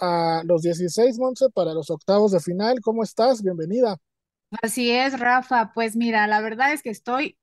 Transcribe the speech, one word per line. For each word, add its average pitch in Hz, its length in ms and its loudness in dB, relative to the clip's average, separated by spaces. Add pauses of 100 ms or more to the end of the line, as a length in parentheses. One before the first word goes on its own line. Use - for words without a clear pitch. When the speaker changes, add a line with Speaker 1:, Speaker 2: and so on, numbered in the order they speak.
Speaker 1:
a 165 420 0
los 165 180 2
dieciséis, 180 560 0
Monse, 254 300 0
para 170 240 -2
los 160 160 -6
octavos 196 440 2
de 180 80 4
final. 202 420 -2
¿Cómo 226 200 -2
estás? 226 400 0
Bienvenida. 185 540 0 (680)
Speaker 2:
Así 240 280 -2
es, 247 280 0
Rafa. 240 540 0
Pues 226 240 -2
mira, 220 300 2
la 214 160 2
verdad 233 320 -2
es 294 80 -8
que 247 80 -8
estoy 247 520 -6